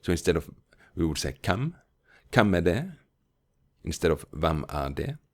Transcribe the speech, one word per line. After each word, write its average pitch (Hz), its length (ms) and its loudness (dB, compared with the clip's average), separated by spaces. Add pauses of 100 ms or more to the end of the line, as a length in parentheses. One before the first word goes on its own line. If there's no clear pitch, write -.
So - 100 -4
instead 87 260 2
of, 78 120 -6 (460)
we 85 100 0
would 78 120 0
say 69 160 -4 (100)
Hvem? 120 320 -2 (560)
Hvem 104 240 6
er 87 40 4
det? 92 320 0 (920)
Instead 82 280 0
of 78 200 0
Hvem 80 380 0
er 69 200 -4
det? 76 280 -6 (160)